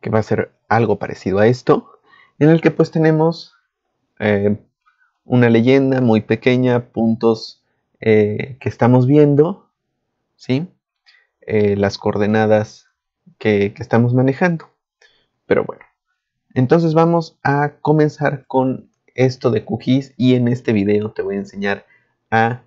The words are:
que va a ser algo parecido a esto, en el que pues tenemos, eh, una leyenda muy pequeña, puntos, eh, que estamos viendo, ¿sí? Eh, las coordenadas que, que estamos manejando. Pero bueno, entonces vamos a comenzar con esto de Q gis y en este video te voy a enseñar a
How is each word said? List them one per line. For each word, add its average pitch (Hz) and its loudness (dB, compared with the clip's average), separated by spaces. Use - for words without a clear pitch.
que - -10
va 110 0
a - -4
ser - -4
algo 104 0
parecido - -6
a 107 4
esto, 127 -2
en 147 4
el 165 2
que 160 0
pues 160 -2
tenemos, 160 -2
eh, 104 0
una 123 2
leyenda 131 2
muy 113 2
pequeña, 123 -2
puntos, 113 -2
eh, 107 -2
que - -6
estamos 123 2
viendo, 147 2
¿sí? 143 -6
Eh, 104 -2
las 98 -2
coordenadas 107 -2
que, 101 -2
que - -16
estamos 120 0
manejando. 139 -2
Pero - 0
bueno, - -16
entonces 160 2
vamos 165 0
a 143 -2
comenzar 147 -2
con 131 -4
esto 127 0
de 113 -4
Q 113 -8
gis 135 -4
y 127 2
en 123 0
este 123 -4
video 104 0
te - -10
voy 95 -6
a 101 -6
enseñar 101 -8
a 113 -2